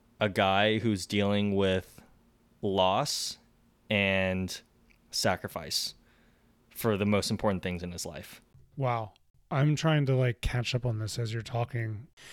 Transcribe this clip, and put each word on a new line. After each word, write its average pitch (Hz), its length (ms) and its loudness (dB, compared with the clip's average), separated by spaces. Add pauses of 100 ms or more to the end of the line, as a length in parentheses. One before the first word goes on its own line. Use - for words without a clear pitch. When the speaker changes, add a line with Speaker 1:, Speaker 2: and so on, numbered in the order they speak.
(200)
Speaker 1:
a 107 80 4
guy 101 500 4
who's 104 280 0
dealing 101 480 2
with 95 460 0 (600)
loss 98 760 0 (520)
and 95 720 0 (500)
sacrifice - 840 -4 (760)
for 110 260 0
the 101 100 0
most 101 240 2
important 101 320 0
things 90 200 -6
in 87 100 -8
his 87 140 -10
life. - 340 -14 (360)
Speaker 2:
Wow. 117 360 -2 (380)
I'm 143 260 4
trying 151 300 2
to, 131 100 2
like, 127 240 0
catch - 340 -2
up 120 100 -2
on 113 140 -2
this 110 200 -6
as 113 140 -4
you're 117 80 -4
talking. 113 680 -6 (240)